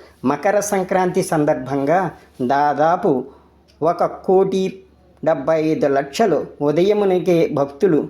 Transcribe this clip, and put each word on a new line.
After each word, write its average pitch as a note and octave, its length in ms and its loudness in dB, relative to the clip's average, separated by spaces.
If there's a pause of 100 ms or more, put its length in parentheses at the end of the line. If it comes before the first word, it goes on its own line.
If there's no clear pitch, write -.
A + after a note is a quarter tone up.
(240)
మకర G3 360 0
సంక్రాంతి F#3 640 -2
సందర్భంగా D3 880 0 (360)
దాదాపు D3 760 2 (580)
ఒక E3+ 220 0
కోటి F#3+ 760 0 (420)
డెబ్బై D#3 380 0
ఐదు D#3 240 0
లక్షలు C#3+ 600 0 (160)
ఉదయమునకే F3+ 880 2
భక్తులు C#3 580 0